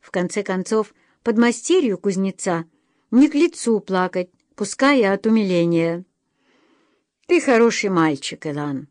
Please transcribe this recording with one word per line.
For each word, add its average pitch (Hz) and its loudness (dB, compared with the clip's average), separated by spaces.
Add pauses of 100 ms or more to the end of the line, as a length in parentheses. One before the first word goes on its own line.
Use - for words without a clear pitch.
В - -20
конце 180 -4
концов, 202 -4 (340)
подмастерью 233 0
кузнеца 185 -4 (440)
не 269 6
к 294 -4
лицу 285 0
плакать, 185 -4 (240)
пускай 262 0
и - 4
от 196 0
умиления. 170 0 (1200)
«Ты 359 2
хороший 226 2
мальчик, 160 -2
Элан. 147 -6